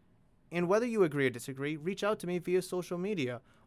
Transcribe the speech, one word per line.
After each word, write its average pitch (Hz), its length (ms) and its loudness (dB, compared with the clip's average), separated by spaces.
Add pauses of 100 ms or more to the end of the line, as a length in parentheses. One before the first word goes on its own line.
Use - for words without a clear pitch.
(520)
And 175 160 2
whether 220 180 4
you 226 160 4
agree 143 240 4
or 123 40 2
disagree, 139 480 -6
reach 190 260 -4
out 214 160 0
to 180 60 -8
me 180 120 -2
via 180 220 2
social 180 380 -4
media 156 420 -2 (260)